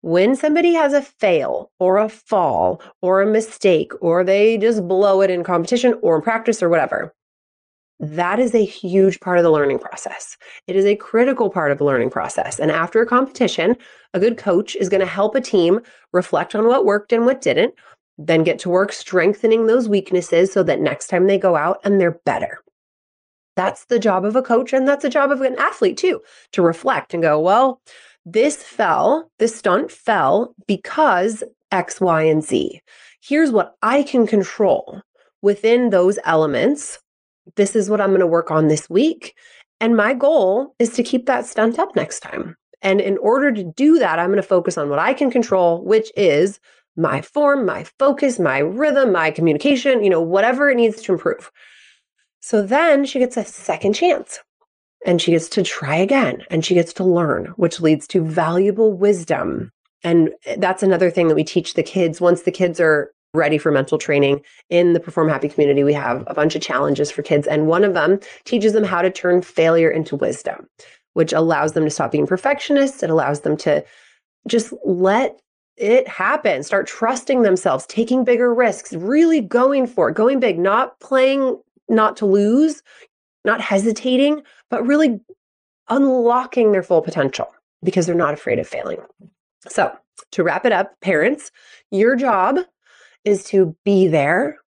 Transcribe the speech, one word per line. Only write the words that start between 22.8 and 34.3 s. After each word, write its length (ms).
That's 300
the 120
job 260
of 120
a 60
coach, 300
and 140
that's 160
the 80
job 220
of 80
an 160
athlete 400
too, 260
to 100
reflect 520
and 60
go, 200
"Well, 420
this 380
fell, 760
this 160
stunt 340
fell 640
because 720
X, 280
Y, 220
and 220
Z. 360
Here's 300
what 320
I 220
can 240
control 760